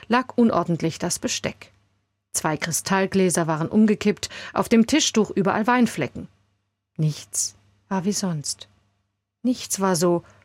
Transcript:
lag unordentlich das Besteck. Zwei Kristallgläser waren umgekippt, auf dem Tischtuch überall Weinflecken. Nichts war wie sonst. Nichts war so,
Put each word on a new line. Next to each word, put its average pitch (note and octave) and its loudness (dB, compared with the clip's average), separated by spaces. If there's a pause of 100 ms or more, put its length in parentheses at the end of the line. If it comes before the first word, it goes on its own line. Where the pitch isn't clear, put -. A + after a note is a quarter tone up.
lag B3+ 0
unordentlich E3+ 0
das F3 -4
Besteck. - -8 (600)
Zwei D#3 -2
Kristallgläser F#3 0
waren D#3 -2
umgekippt, G#3 2 (240)
auf - 0
dem A3+ 6
Tischtuch B3 2
überall G3 0
Weinflecken. A#3+ 0 (680)
Nichts - -4 (340)
war F#3+ -2
wie G#3 0
sonst. E3+ -6 (720)
Nichts - -2
war F#3+ 2
so, F3 2 (220)